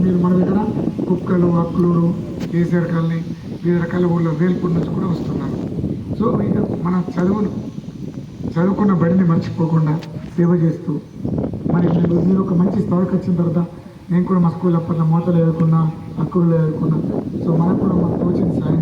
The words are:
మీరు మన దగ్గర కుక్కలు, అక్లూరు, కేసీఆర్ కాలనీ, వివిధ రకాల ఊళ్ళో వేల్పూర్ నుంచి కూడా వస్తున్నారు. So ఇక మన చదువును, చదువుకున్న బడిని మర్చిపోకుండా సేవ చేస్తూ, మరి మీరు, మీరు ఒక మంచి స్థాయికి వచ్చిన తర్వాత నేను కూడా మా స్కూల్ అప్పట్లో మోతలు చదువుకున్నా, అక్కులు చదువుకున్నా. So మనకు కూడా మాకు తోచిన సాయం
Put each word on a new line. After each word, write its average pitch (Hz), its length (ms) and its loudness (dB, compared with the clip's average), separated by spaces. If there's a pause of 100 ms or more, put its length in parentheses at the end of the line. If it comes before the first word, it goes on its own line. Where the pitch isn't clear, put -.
మీరు 180 200 2
మన 180 160 2
దగ్గర 190 180 2 (500)
కుక్కలు, 175 400 2 (140)
అక్లూరు, 170 440 2 (440)
కేసీఆర్ 170 420 0
కాలనీ, 165 260 0 (440)
వివిధ 175 220 2
రకాల 180 200 0 (100)
ఊళ్ళో 165 160 0 (100)
వేల్పూర్ 175 360 0
నుంచి 160 200 -2
కూడా 185 180 -2
వస్తున్నారు. - 420 -4 (640)
So 208 80 0 (220)
ఇక - 100 0 (280)
మన 180 80 0 (220)
చదువును, 190 340 0 (1040)
చదువుకున్న 190 380 2 (100)
బడిని 180 300 4
మర్చిపోకుండా 160 600 0 (420)
సేవ 175 140 4 (140)
చేస్తూ, - 280 -2 (840)
మరి 170 120 4 (120)
మీరు, 170 160 2 (140)
మీరు 190 180 4
ఒక 180 160 0
మంచి 202 240 2
స్థాయికి 180 320 0
వచ్చిన 180 220 -2
తర్వాత 170 200 0 (520)
నేను 180 160 2
కూడా 185 160 2
మా 170 100 4
స్కూల్ 175 240 2
అప్పట్లో 160 320 0
మోతలు 170 300 2
చదువుకున్నా, 160 400 4 (420)
అక్కులు 170 320 2
చదువుకున్నా. 156 420 0 (460)
So 175 80 0 (100)
మనకు 175 220 2
కూడా 190 200 2
మాకు - 200 0
తోచిన 175 260 0 (120)
సాయం 160 220 0